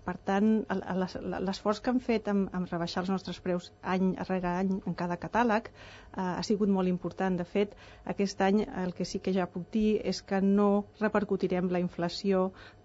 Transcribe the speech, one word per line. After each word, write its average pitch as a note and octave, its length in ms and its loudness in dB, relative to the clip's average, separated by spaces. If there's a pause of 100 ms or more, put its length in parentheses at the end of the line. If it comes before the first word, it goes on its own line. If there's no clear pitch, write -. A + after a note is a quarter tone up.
Per F3+ 140 -6 (100)
tant, G#3 400 4
el, F#3+ 140 -2 (100)
el, F#3 140 0 (420)
l'esforç G3+ 320 -2
que - 140 -2
hem B3+ 100 2
fet A3+ 240 -2
amb, G3 220 2 (100)
amb F3+ 80 -2
rebaixar F3 380 -4
els F#3 80 -2
nostres F3+ 260 -4
preus F3+ 300 -4 (180)
any F#3 300 2 (100)
rere F#3 240 -2
any F#3 300 0
en E3+ 180 -4
cada F3 160 -2
catàleg, A3 560 0
eh, - 460 -20
ha F3+ 260 -2
sigut G3+ 320 2
molt F#3 160 2
important. F3+ 480 -2
De F3 80 -4
fet, G3+ 300 0 (340)
aquest G3 320 -2
any G3 240 4
el F3+ 320 -4
que F3+ 80 -4
sí G3 160 -6
que - 140 -2
ja F3+ 100 0
puc F3 240 -8
dir G#3+ 320 2
és - 240 -2
que G3 160 0
no G3+ 460 4 (100)
repercutirem F#3+ 720 0
la F3+ 80 0
inflació F#3 720 0 (360)